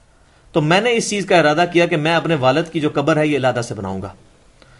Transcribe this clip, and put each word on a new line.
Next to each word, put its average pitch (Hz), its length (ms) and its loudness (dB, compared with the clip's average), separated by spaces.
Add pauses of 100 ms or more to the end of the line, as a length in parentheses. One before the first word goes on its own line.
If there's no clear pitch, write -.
(540)
तो 165 100 2
मैंने 196 300 2
इस 226 160 -2
चीज 202 160 -4
का 190 120 4
इरादा 156 300 2
किया 170 200 2
कि 170 100 -2
मैं 160 180 0
अपने 160 220 0
वालिद 135 320 0
की 165 100 -6
जो 147 120 0
कब्र 151 280 0
है 156 100 0
ये 147 80 0
अलहदा 123 260 0
से 113 120 -10
बनाऊंगा। 98 380 -8 (680)